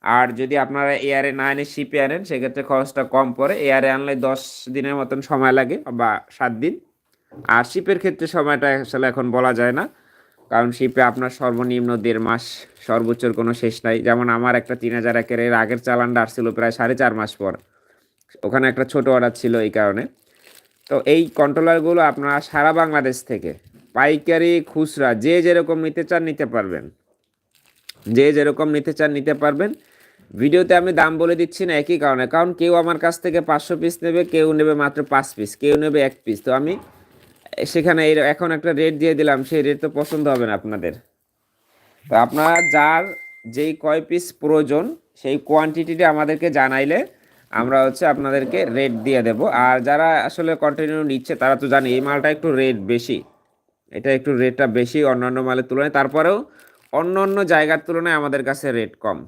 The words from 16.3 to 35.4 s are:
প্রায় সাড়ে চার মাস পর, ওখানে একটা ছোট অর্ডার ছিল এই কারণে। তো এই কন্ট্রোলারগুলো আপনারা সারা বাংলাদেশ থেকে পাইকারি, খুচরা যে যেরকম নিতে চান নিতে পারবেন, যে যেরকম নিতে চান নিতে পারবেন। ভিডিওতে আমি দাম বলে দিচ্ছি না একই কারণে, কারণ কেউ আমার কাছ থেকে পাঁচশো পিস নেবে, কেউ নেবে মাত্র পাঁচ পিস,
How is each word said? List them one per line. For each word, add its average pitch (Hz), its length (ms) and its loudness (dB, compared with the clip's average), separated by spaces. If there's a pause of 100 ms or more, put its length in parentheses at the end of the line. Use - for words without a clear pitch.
প্রায় 117 220 0
সাড়ে 123 220 0
চার 120 200 2
মাস 107 200 -6
পর, 95 120 -4 (920)
ওখানে 131 240 0
একটা 127 220 -2
ছোট 135 120 0 (100)
অর্ডার 120 260 2
ছিল 117 140 0 (140)
এই - 120 -6
কারণে। 104 240 0 (840)
তো 143 60 0 (180)
এই 165 80 4 (180)
কন্ট্রোলারগুলো 165 600 2 (100)
আপনারা 143 260 -2 (140)
সারা 151 300 2
বাংলাদেশ 143 360 0 (140)
থেকে 90 200 -6 (460)
পাইকারি, 160 560 2 (180)
খুচরা 151 400 0 (140)
যে 165 100 4 (120)
যেরকম 165 400 2
নিতে 160 240 -6
চান 170 180 0
নিতে 135 260 -4
পারবেন, 90 300 -4 (1300)
যে 139 100 6 (100)
যেরকম 147 400 0
নিতে 143 220 -2
চান 151 200 2
নিতে 143 240 0
পারবেন। 151 280 0 (680)
ভিডিওতে 165 400 4
আমি 180 100 0 (100)
দাম 160 120 4 (100)
বলে 170 180 2
দিচ্ছি 165 280 -2
না 170 40 -2 (100)
একই 170 220 0
কারণে, 131 200 2 (100)
কারণ 175 160 2 (100)
কেউ 170 120 4 (100)
আমার 165 220 0
কাছ 170 100 2 (100)
থেকে 170 160 0 (100)
পাঁচশো 151 300 0
পিস 170 140 -2 (100)
নেবে, 170 180 2 (120)
কেউ 160 120 4 (120)
নেবে 151 240 4
মাত্র 143 160 -2 (140)
পাঁচ 135 140 2 (100)
পিস, 104 140 -6 (120)